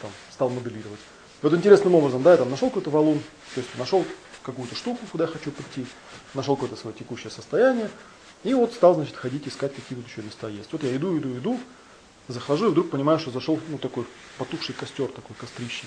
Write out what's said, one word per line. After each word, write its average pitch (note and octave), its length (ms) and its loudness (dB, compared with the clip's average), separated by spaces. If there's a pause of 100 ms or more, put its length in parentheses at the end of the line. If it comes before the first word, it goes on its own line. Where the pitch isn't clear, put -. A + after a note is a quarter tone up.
там G#2+ 100 -12 (200)
стал C3+ 180 0
моделировать. G#2+ 520 -8 (420)
И D3 40 4
вот D3+ 80 4
интересным F#3+ 400 8
образом, C3+ 280 4
да, E3+ 100 10
я E3+ 60 10
там B2 120 0
нашел B3+ 200 0
какой-то F#3+ 200 -4
валун, D3+ 300 4 (340)
то C3 60 -4
есть - 160 -10
нашел D#3 280 0 (380)
какую-то B2+ 320 -10
штуку, A#3+ 260 -6 (120)
куда E3 120 0
я E3 60 -2
хочу D#3 200 -10
прийти, C3+ 360 -10 (480)
нашел C3+ 220 0
какое-то A#2+ 200 -6
свое A2 200 -12
текущее A2+ 340 -12
состояние, A3 600 0 (540)
и A#3+ 100 0
вот A#3 180 2
стал, F3+ 220 6
значит, D3 220 -4
ходить, C3 300 -6
искать, C#3 280 -6
какие B2 240 -12
тут A#2 100 -14
еще - 140 -12
места G#2 260 -12
есть. G#2 240 -12
Вот D#3 100 -6
я C3 140 0
иду, E3+ 220 -2
иду, C3 180 -4
иду, G#3 240 -4 (680)
захожу C#3 400 0
и - 20 4
вдруг E3 200 2
понимаю, D3 280 4
что C3+ 120 -8
зашел, C3 380 -2
ну, D3 100 -8
такой B2 260 -6 (340)
потухший C3 360 -8
костер, - 360 -6
такой - 260 -16
кострище, - 500 -10